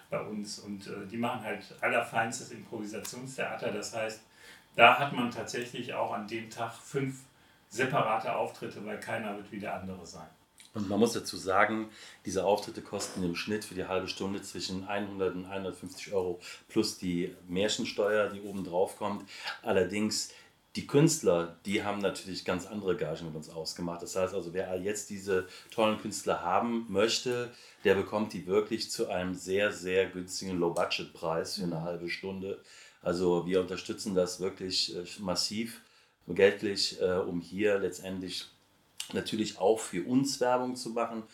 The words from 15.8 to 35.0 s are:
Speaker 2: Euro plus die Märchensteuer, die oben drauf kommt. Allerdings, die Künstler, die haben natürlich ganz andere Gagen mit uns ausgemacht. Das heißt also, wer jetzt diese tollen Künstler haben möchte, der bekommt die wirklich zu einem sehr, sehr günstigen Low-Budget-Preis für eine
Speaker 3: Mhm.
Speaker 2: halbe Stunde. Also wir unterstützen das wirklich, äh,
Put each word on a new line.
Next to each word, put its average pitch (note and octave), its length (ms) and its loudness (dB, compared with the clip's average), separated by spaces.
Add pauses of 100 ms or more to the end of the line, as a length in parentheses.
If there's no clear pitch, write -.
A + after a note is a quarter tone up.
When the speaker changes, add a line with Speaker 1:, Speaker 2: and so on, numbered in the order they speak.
Speaker 2:
Euro F2+ 260 0 (280)
plus G#2+ 280 2
die F2 380 -2 (120)
Märchensteuer, G#2 840 2
die G2 100 -10
oben G2 240 -6
drauf F2 320 0
kommt. G#2 320 -4 (340)
Allerdings, G2+ 680 2 (440)
die F#2 100 -4
Künstler, F2+ 720 6 (100)
die G2+ 180 2
haben G2+ 160 0
natürlich F#2 460 -2
ganz F2+ 200 0
andere F#2+ 300 0
Gagen D#2+ 300 -4
mit D#2 80 -8
uns D#2 160 -10
ausgemacht. E2+ 520 -6
Das E2+ 140 -6
heißt F#2 160 2
also, E2+ 220 -4
wer F#2 240 -2
jetzt G2+ 320 -4
diese F#2+ 360 0 (240)
tollen G#2+ 280 4
Künstler G2 440 -2
haben A2+ 460 2
möchte, A#2 640 2 (340)
der G2 100 8
bekommt G#2 380 0
die E2+ 140 -8
wirklich G#2 440 2
zu G#2+ 180 0
einem F2+ 260 0
sehr, F#2+ 380 2
sehr F2+ 340 2
günstigen F2+ 520 -4
Low-Budget-Preis E2+ 960 0
für G2 80 -4
eine E2+ 120 -2
Speaker 3:
Mhm. D#2+ 60 -4
Speaker 2:
halbe F2 260 -4
Stunde. F#2+ 540 -6 (400)
Also F2+ 440 4
wir F#2 140 4
unterstützen F#2 540 -4
das F2+ 260 4
wirklich, F#2 560 -2
äh, F2 80 -6 (140)